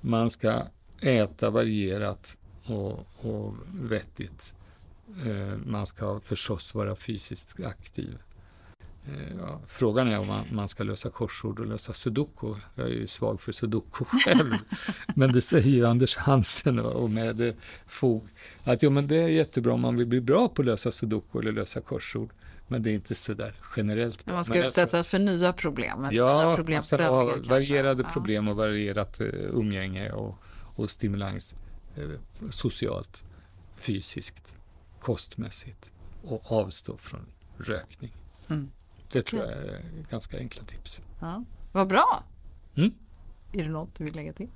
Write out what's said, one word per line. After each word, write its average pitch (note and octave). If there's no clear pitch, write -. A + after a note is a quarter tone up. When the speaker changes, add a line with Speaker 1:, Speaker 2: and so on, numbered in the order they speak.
Speaker 1:
Man A#2
ska A#2
äta A2+
varierat G#2
och, G2+
och G#2+
vettigt. -
Eh, G2+
man G#2
ska G2+
förstås -
vara G2+
fysiskt -
aktiv. -
Eh, C#3+
ja, F2+
frågan A#2+
är G#2+
om G2+
man, G#2
man G#2
ska -
lösa G#2
korsord G#2+
och A2+
lösa G#2+
sudoku. A#2
Jag B2+
är A#2+
ju A2+
svag B2+
för A2
sudoku A2+
själv. D#3
Speaker 2:
<laughs> -
Speaker 1:
Men C3
det B2
säger C#3
ju B2
Anders A#2+
Hansen C3+
och, A2+
och A2+
med, A2+
eh, A#2
fog A#2
att, B2
jo, D3
men C#3+
det D3+
är E3
jättebra D3+
om A#2+
man A#2+
vill A#2+
bli B2
bra D3+
på -
att B2+
lösa A#2
sudoku A2
eller A2
lösa G#2+
korsord. -
Men B2
det A2
är G#2+
inte G#2
så -
där A2
generellt G#2+
Speaker 2:
Men F3+
man F3
ska A2+
Speaker 1:
Men B2
jag C3
Speaker 2:
utsättas F3
Speaker 1:
tror E3+
Speaker 2:
för F#3
nya F3+
problem, C#3
eller C3+
Speaker 1:
Ja, B2
Speaker 2:
nya C3+
Speaker 1:
man E3
ska D#3+
Speaker 2:
problemställningar D#3+
Speaker 1:
ha B2+
Speaker 2:
kanske. B2
Speaker 1:
varierade C3+
Speaker 2:
Ja. B2
Speaker 1:
problem G#2+
och G#2
varierat, G#2
eh, G#2+
umgänge G2
och, G#2
och A2
stimulans, G2
eh, -
socialt, -
fysiskt, -
kostmässigt -
och A#2
avstå G2+
från -
rökning. -
Speaker 2:
Mm. C#3+
Speaker 1:
Det B2
tror -
Speaker 2:
Okej. A2+
Speaker 1:
jag G2
är -
ganska -
enkla B2
tips. -
Speaker 2:
Ja. F3+
Vad F#3+
bra! D4+
Speaker 1:
Mm. F#3
Speaker 2:
Är F#3+
det D#3
något D#3+
du D#3+
vill D3+
lägga D#3
till? G#3